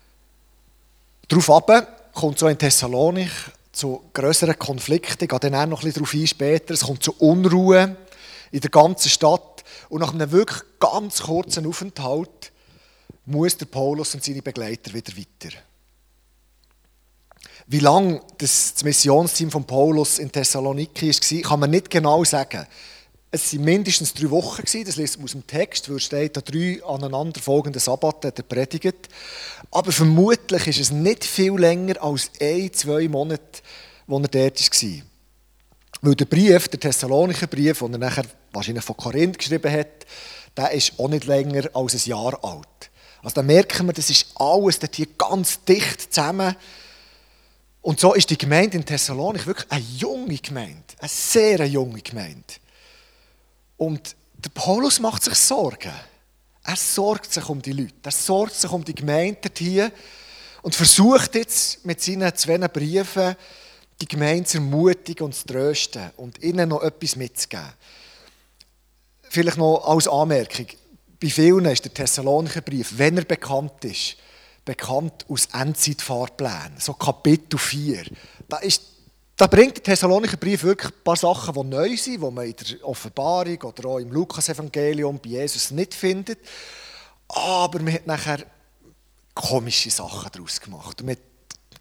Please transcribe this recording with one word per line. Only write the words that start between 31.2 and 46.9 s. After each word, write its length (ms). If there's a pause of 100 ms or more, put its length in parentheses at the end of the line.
viel 320
länger 460
als 300 (100)
ein, 320
zwei 340
Monate, 540 (460)
wo 100
er 100
dort 320
war. 440 (1000)
Weil 140
der 100
Brief, 440
der 100
Thessalonicher 680
Brief, 340
den 140
er 60
nachher 260 (260)
wahrscheinlich 320
von 140
Korinth 400
geschrieben 340
hat, 360 (500)
der 140
ist 260
auch 100
nicht 180
länger 500
als 180
ein 160
Jahr 340
alt. 460 (320)
Also 140
da 80
merken 420
wir, 80
das 160
ist 160 (100)
alles 440
dort 160
hier 120 (100)
ganz 480
dicht 460
zusammen. 440 (1300)